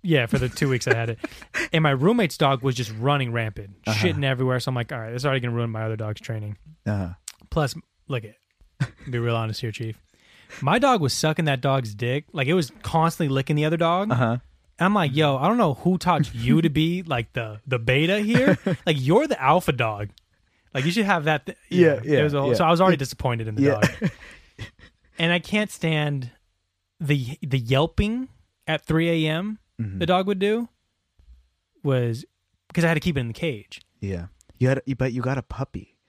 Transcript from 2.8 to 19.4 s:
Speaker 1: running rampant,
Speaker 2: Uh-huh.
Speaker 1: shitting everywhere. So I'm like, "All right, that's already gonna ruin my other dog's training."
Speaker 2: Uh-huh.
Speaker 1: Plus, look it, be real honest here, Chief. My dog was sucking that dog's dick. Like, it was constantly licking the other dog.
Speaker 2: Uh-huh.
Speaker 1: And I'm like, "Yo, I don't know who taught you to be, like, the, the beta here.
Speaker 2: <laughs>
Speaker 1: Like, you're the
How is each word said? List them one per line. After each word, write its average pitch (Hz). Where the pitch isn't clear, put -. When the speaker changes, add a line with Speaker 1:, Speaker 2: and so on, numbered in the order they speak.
Speaker 1:
running 131
rampant, 107
Speaker 2:
Uh-huh. 110
Speaker 1:
shitting 151
everywhere. 127
So -
I'm 131
like, 120
"All 127
right, 110
that's 123
already 135
gonna 120
ruin 117
my 110
other 110
dog's 107
training." 107
Speaker 2:
Uh-huh. 98
Speaker 1:
Plus, 147
look 120
it, 107
be 123
real 117
honest 110
here, 117
Chief. 113
My 160
dog 247
was 135
sucking 156
that 135
dog's 135
dick. 120
Like, 139
it 165
was 165
constantly 165
licking 135
the 147
other 156
dog. 175
Speaker 2:
Uh-huh. 120
Speaker 1:
And 165
I'm 202
like, 156
"Yo, 147
I 135
don't 233
know 165
who 180
taught 156
you 123
to 165
be, 165
like, 123
the, 110
the 127
beta 143
here. 220
Speaker 2:
<laughs> 180
Speaker 1:
Like, 160
you're 175
the 277